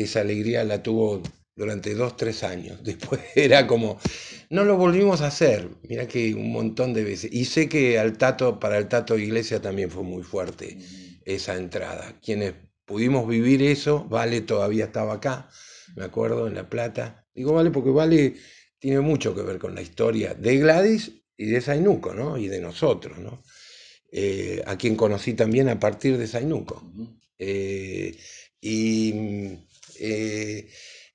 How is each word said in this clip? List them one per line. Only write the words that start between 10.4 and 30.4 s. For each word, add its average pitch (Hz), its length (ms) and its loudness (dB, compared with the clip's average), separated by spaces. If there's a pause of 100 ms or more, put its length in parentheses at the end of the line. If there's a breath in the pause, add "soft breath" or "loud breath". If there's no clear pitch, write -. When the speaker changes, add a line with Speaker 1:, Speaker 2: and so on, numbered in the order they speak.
Speaker 2:
Ujú. 92 100 -20 (380 loud breath)
Speaker 1:
esa 95 320 -6
entrada. 90 680 -8
Quienes 101 320 -2 (300)
pudimos 117 440 0
vivir 120 340 4
eso, 147 460 2
Vale 117 320 0
todavía 104 460 0
estaba 107 280 -4
acá, 131 340 -6 (480 loud breath)
me 95 80 -10
acuerdo, 113 440 -2
en 98 60 -6
La 92 140 -10
Plata. 117 680 -6
Digo 135 180 -2
Vale 165 180 4
porque 135 200 2
Vale 151 440 6 (440 loud breath)
tiene 135 220 0
mucho 139 340 2
que 98 80 -6
ver 92 160 -6
con 92 160 -8
la 95 80 -10
historia 110 520 0
de 123 240 2
Gladys 175 540 4 (240)
y 107 100 -6
de 117 140 2
Zainuco, 147 540 2
¿no? 131 240 -4
Y 101 100 -4
de 92 120 -6
nosotros, 87 580 -2
¿no? 101 240 -14 (680 loud breath)
Eh, 95 540 -4
a 98 100 -6
quien 110 200 0
conocí 110 380 0
también 117 340 4
a 113 100 0
partir 117 400 2
de 117 80 -2
Zainuco. 120 560 -4 (100)
Speaker 2:
Ujú. 113 240 -14 (220)
Speaker 1:
Eh, 95 800 -4 (440 loud breath)
y, 110 540 0 (840)
eh, 107 680 -6 (460 loud breath)